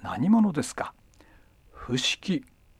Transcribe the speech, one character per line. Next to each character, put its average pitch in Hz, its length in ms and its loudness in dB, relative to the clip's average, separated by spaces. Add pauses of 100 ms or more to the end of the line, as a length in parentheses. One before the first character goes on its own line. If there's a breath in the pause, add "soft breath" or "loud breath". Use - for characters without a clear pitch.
何 - 260 -2
者 214 240 6
で 147 100 -2
す - 120 -8
か？」 - 180 -8 (800 soft breath)
「不 - 240 -4
識。」 - 480 -2 (340)